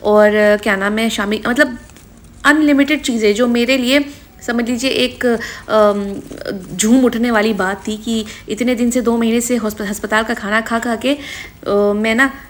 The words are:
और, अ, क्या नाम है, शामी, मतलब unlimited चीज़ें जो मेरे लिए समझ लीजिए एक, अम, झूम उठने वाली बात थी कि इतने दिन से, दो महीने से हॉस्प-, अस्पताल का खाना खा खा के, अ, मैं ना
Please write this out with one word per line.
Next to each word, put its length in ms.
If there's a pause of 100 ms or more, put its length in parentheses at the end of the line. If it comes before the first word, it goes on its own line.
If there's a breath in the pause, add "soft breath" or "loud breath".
और, 320
अ, 220
क्या 180
नाम 220
है, 120
शामी, 380
मतलब 320 (640)
unlimited 560
चीज़ें 340
जो 120
मेरे 300
लिए 280 (360 loud breath)
समझ 280
लीजिए 200
एक, 360 (440 loud breath)
अम, 520 (560)
झूम 280
उठने 260
वाली 220
बात 340
थी 100
कि 280 (240 loud breath)
इतने 260
दिन 160
से, 100
दो 160
महीने 240
से 140
हॉस्प-, 260
अस्पताल 420
का 100
खाना 280
खा 180
खा 160
के, 180
अ, 60 (760 loud breath)
मैं 220
ना 180 (160)